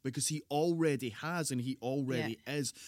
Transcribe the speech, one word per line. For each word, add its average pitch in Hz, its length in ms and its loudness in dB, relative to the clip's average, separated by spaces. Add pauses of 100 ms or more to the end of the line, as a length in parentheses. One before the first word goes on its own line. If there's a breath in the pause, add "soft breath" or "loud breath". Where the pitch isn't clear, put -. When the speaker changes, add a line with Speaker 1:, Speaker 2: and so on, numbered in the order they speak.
Speaker 1:
because 131 240 0
he 151 140 -2 (100)
already 151 580 4
has 156 400 -2
and 127 120 0
he 131 200 -2
already 127 640 0
Speaker 2:
Yeah. 139 100 -4
Speaker 1:
is, 139 180 -2 (140 loud breath)